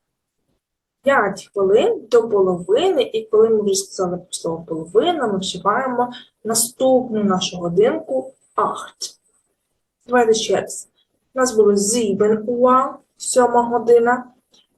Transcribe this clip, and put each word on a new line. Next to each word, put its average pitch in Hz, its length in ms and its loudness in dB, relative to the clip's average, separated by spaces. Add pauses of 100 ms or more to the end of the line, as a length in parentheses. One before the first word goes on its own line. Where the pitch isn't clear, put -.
(1040)
П'ять 220 500 -2
хвилин 240 580 2
до 226 180 2
половини, 202 720 2
і 220 240 -4
коли 220 240 4
ми 214 120 2
вже 196 140 0
сказали 180 420 -4
про - 160 -16
слово 165 340 -8
половина, 240 600 -2
ми 196 100 -4
вживаємо 240 760 -4 (300)
наступну 226 800 0
нашу 185 340 -2
годинку 233 760 -2 (220)
acht. - 640 -8 (880)
Давайте 240 260 2
ще 190 280 -2
раз. - 280 -14 (440)
У 262 60 -4
нас 247 120 0
було 208 200 4
sieben 208 760 0
Uhr, 254 480 2 (240)
сьома 240 460 2
година. 233 680 2 (460)